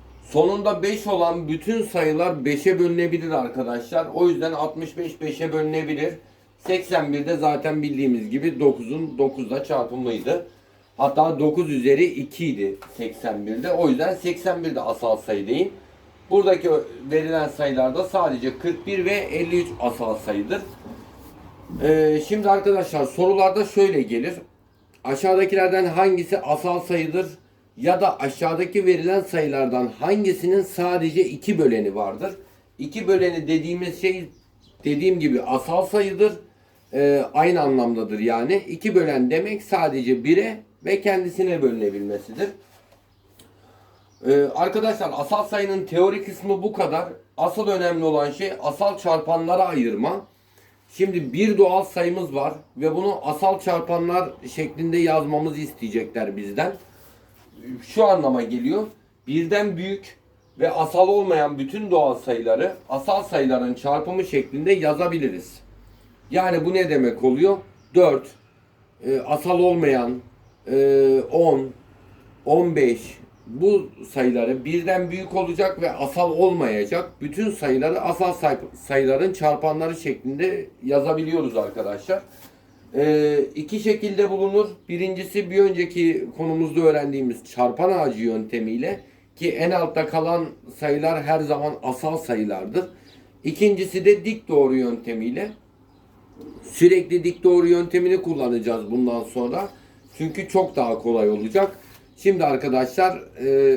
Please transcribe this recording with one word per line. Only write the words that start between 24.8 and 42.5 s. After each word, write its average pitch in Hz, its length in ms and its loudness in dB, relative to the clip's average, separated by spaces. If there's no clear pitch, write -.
Aşağıdakilerden 185 800 2
hangisi 180 540 2
asal 175 420 -2
sayıdır? 170 460 -2
Ya 143 240 2
da - 200 2
aşağıdaki 175 680 -2
verilen 185 340 2
sayılardan 139 800 -2
hangisinin 190 600 2
sadece 175 640 0
iki 165 340 -2
böleni 110 360 2
vardır? 104 420 -6
İki 185 300 -6
böleni 175 400 2
dediğimiz 170 520 -2
şey 185 280 -2
dediğim 165 360 2
gibi 127 220 2
asal 165 440 -2
sayıdır. 196 460 2
Ee, 139 320 4
aynı 170 260 4
anlamdadır 117 580 0
yani. 135 500 0
İki 196 260 -4
bölen 139 360 2
demek 202 320 -2
sadece 131 640 0
bire 202 320 2
ve 190 160 0
kendisine 185 600 0
bölünebilmesidir. 107 880 -2